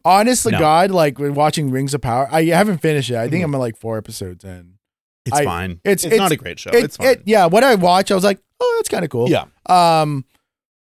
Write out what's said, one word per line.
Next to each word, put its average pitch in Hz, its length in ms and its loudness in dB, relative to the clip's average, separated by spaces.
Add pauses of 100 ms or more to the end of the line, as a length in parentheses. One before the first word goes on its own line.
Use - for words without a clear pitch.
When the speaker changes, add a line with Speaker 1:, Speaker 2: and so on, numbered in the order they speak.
Speaker 1:
Honest 214 400 2
to 220 80 -2
Speaker 2:
No. - 80 -2
Speaker 1:
God, 165 320 2
like, 151 260 0
we're 143 140 -4
watching 147 400 -2
Rings 135 200 -4
of 143 100 -2
Power. 127 280 -2
I 160 140 2
haven't 175 340 2
finished 143 320 -2
it. 120 60 -4
I 113 120 -4
think 165 160 -2
Speaker 2:
Mm-hmm. - 20 -
Speaker 1:
I'm 147 100 -4
at, - 20 -2
like, 117 180 -4
four 113 220 -8
episodes 95 460 -14
in. 90 300 -20 (520)
Speaker 2:
It's 127 100 -2
Speaker 1:
I, 147 80 2
Speaker 2:
fine. 87 400 -6
Speaker 1:
it's, - 200 0
Speaker 2:
It's 175 100 -2
Speaker 1:
it's 220 60 4
Speaker 2:
not 190 100 0
a 139 60 0
great - 240 -12
show. - 100 -12
Speaker 1:
it, 240 140 2
Speaker 2:
It's - 140 -10
fine. 254 100 0
Speaker 1:
it, 247 180 0
yeah, 202 200 4
what 202 180 4
I 262 100 4
watched, 185 380 2
I - 20 0
was 185 80 0
like, 202 160 0 (220)
"Oh, 480 180 0
that's 440 100 -4
kinda 135 200 -4
cool." 123 200 -2
Speaker 2:
Yeah. 123 180 0 (220)
Speaker 1:
Um, 160 560 2 (600)